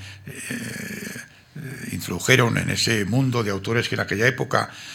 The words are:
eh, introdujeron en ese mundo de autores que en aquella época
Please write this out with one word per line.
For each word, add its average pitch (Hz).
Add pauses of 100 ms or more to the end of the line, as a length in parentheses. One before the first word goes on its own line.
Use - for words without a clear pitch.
(260)
eh, -
introdujeron 110
en 87
ese 110
mundo 123
de 104
autores 113
que -
en 107
aquella 101
época 127 (240)